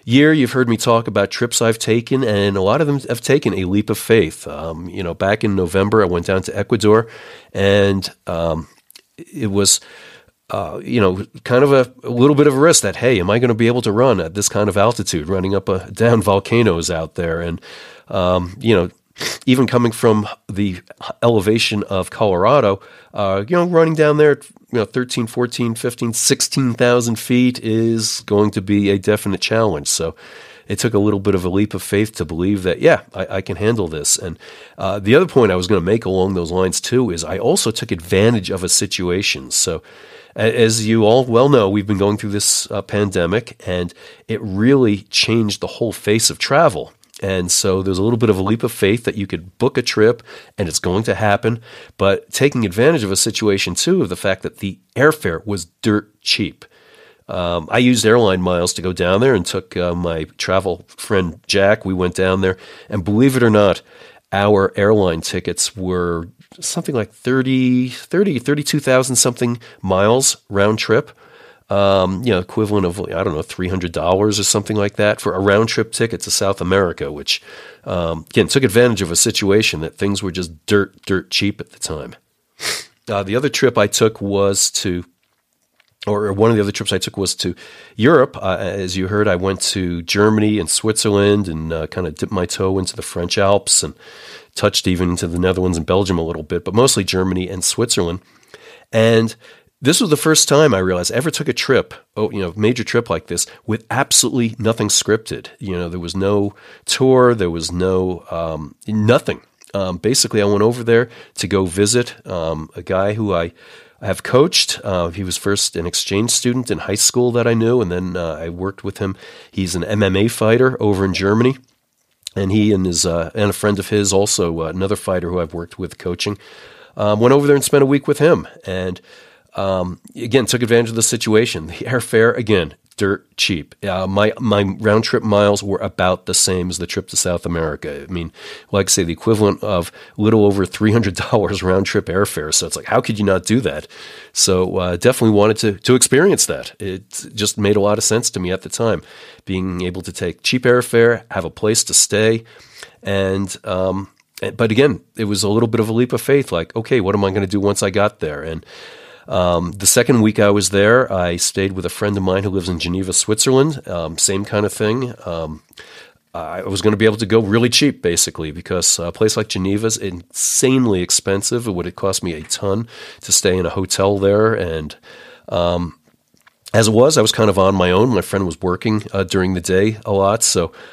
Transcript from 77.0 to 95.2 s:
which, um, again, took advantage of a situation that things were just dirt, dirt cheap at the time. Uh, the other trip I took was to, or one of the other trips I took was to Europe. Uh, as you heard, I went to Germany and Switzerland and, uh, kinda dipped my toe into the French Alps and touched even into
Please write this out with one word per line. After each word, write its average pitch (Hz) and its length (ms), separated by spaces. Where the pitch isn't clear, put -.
which, - 280
um, 82 440
again, 101 200
took 135 160
advantage 110 360
of 85 80
a 85 60
situation 104 640
that 78 180
things 101 240
were 92 120
just 85 320
dirt, 101 400
dirt - 260
cheap - 300
at - 80
the - 100
time. 73 360
Uh, 101 160
the 101 140
other 143 100
trip 120 300
I 104 100
took 110 320
was 98 520
to, 90 340
or 104 280
one 110 160
of 113 80
the 104 40
other 101 120
trips - 180
I 98 60
took - 180
was 98 200
to 90 200
Europe. 127 400
Uh, 95 240
as 95 380
you 92 100
heard, 104 220
I 90 80
went 92 240
to 87 300
Germany 107 580
and 95 100
Switzerland 104 800
and, 80 240
uh, 80 160
kinda 87 240
dipped - 220
my 90 120
toe 95 340
into - 180
the - 40
French - 360
Alps 101 440
and 73 120
touched - 320
even 90 240
into 87 140